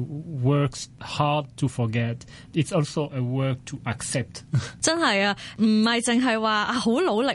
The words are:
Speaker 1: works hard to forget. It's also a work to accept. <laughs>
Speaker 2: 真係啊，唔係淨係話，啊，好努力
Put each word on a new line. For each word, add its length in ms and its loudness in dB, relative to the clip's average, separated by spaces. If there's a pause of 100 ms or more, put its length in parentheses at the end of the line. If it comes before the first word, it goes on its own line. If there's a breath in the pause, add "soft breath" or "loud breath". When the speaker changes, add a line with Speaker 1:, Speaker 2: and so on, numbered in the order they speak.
(440)
Speaker 1:
works 440 2 (120)
hard 460 0 (120)
to 100 0
forget. 540 -2 (340 loud breath)
It's 160 0
also 420 0
a 80 -4
work 440 0
to 200 -10
accept. 560 -6 (200)
<laughs> 200 -10
Speaker 2:
真 160 4
係 260 2
啊， 140 0 (200 loud breath)
唔 260 4
係 180 2
淨 180 2
係 220 2
話， 100 2
啊， 220 0
好 180 0 (100)
努 200 2
力 140 2